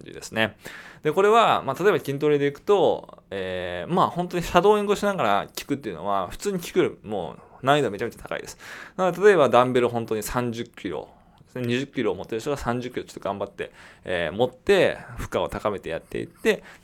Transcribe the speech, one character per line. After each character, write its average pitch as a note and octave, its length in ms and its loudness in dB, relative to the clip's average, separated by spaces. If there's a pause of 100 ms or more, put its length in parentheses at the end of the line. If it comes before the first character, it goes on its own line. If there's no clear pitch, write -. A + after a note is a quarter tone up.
じ - 100 -18
で - 80 -16
す - 100 -14
ね。 A2 260 0 (440)
で、 D#3 100 0
こ F#3 120 4
れ G#3 60 6
は、 F#3 340 6
ま B2+ 160 -4
あ、 E3+ 40 -2
例 G3+ 60 6
え G3 40 6
ば D#3 60 2
筋 C#3 200 -6
ト D3+ 100 2
レ D3 80 6
で C#3+ 80 0
い C#3+ 80 0
く - 80 -20
と、 D#3 680 2
え F2+ 560 -6
ー、 - 40 -10
ま F3 120 2
あ、 A2 60 2
本 F3 180 -6
当 F3+ 100 -6
に E3+ 60 -2
シ - 80 -8
ャ F3 100 6
ド G#3 140 6
ー - 20 2
イ G#3 40 0
ン G3+ 40 -4
グ G3+ 80 0
を - 20 2
し G#3 100 -4
な G3+ 100 0
が D#3 80 -2
ら G2+ 240 2
聞 - 180 -12
く C#3 100 -6
っ - 20 -2
て - 120 -10
い F#2 40 -8
う - 20 -10
の D#2 100 -10
は、 G2 240 -2
普 - 80 -12
通 G#3 140 -4
に F#3 80 -4
聞 - 140 -10
く F#3+ 60 2
よ C3 100 2 (120)
り F#2+ 80 -14
も F2+ 280 -6 (260)
難 C#3 140 4
易 D3 60 2
度 A2+ 60 0
め G2+ 80 -6
ち A2 60 -6
ゃ - 20 -2
め A#2 60 -8
ち - 80 -18
ゃ - 20 -
高 - 160 -8
い - 40 -8
で - 60 -14
す。 - 100 -16 (380)
な F#3 100 0
の F3+ 60 2
で、 E3+ 120 0
例 G#3 80 10
え F#3+ 60 6
ば C3+ 120 6
ダ A#2+ 140 8
ン B2+ 100 0
ベ B2 80 4
ル A#2+ 80 4
本 A#2 160 -4
当 A2+ 100 -4
に G#2+ 60 -2
三 B2 300 -2
十 A#2 140 -8
キ - 240 -10
ロ C2+ 180 -8 (380)
で - 60 -20
す - 80 -14
ね、 B2 60 -6
二 A#2+ 140 0
十 C#3 80 -6
キ C3 160 -4
ロ G#2 80 0
を E2+ 40 -6
持 F#2+ 80 -10
っ - 40 -10
て - 80 -6
る A2 60 -4
人 D3 100 -4
が C3+ 60 -2
三 B2 240 -4
十 B2 100 -10
キ - 60 -12
ロ F#2+ 80 -6
ち - 60 -20
ょ - 0 -
っ - 40 -20
と - 60 -14
頑 G2 180 -4
張 G2+ 60 -4
っ - 40 -8
て、 - 220 -10 (320)
え F2 280 -2
ー、 F2+ 40 -8
持 A#2+ 100 0
っ B2+ 80 -6
て、 D3+ 440 2 (200)
負 - 160 -8
荷 A2+ 60 -2
を E2+ 100 -2
高 G#2+ 220 -4
め F#2+ 80 -6
て D#2 100 -10
や D#2+ 100 -6
っ - 20 -10
て - 180 -10
い A1+ 60 -6
っ - 20 -10
て、 - 360 -2 (200)